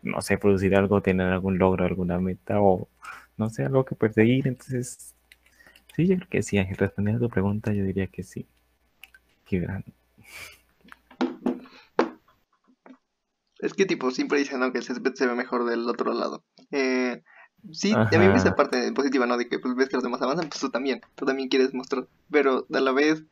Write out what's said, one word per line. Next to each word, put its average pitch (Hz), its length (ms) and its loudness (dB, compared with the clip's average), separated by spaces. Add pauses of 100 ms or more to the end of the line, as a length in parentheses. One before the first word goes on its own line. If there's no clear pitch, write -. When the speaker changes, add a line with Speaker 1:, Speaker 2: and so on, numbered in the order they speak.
Speaker 1:
no - 200 -4
sé, 98 160 0
producir 95 380 2
algo, 98 260 4
tener 92 260 2
algún 92 300 0
logro, 92 280 4
alguna 87 340 -2
meta 95 400 -2
o, 95 280 2 (500)
no 110 120 -2
sé, 135 140 -6
algo 135 220 2
que - 100 -8
perseguir. 113 520 2
Entonces, - 680 -10 (840)
sí, 160 120 2
yo 190 80 4
creo 180 140 -8
que - 120 0
sí, - 160 0
Ángel, 95 200 0
respondiendo 104 480 0
a - 20 0
tu 117 40 -6
pregunta, 101 420 0
yo 101 100 -2
diría 95 240 -2
que - 160 -12
sí. - 220 -14 (1000)
Qué 92 140 0
gran. 95 240 -6 (3750)
Speaker 2:
Es - 160 -4
que, 196 120 2
tipo, 131 240 -2
siempre 143 280 -2
dicen, 135 220 -2
¿no? 127 120 0
Que 123 60 -2
el 113 60 -6
césped 123 300 -4
se 135 120 0
ve 120 80 0
mejor 123 300 -4
del 117 240 -2
otro 117 240 -2
lado. - 320 -6 (260)
Eh, 127 520 -2 (500)
sí, 196 400 2
a 101 60 6
mí 101 100 8
me 98 60 6
Speaker 1:
Ajá. 98 40 6
Speaker 2:
esa 95 160 4
parte 123 380 0
positiva, 131 340 2
¿no? 120 120 0
De 120 100 -2
que, - 100 -4
pues, 127 160 -4
ves 135 140 2
que 135 80 -4
los 127 80 -2
demás 120 180 -4
avanzan, 147 260 -2
pues - 120 -12
tú 135 100 -4
también, 123 300 -4 (140)
tú - 100 -8
también 135 240 -2
quieres 131 260 2
mostrar. 127 320 -6 (240)
Pero 139 420 2
a 131 80 0
la 135 120 0
vez 156 400 2